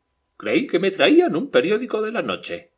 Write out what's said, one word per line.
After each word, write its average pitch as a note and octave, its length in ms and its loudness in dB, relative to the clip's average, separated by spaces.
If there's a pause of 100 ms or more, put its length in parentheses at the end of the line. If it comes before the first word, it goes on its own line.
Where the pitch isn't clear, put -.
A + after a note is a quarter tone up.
(380)
"Creí - 280 -2
que E3+ 140 -2
me F#3+ 120 -2
traían C#4 440 4
un B3 160 -4
periódico A3 500 0
de A3 100 -4
la G#3 120 -4
noche". G2+ 540 -8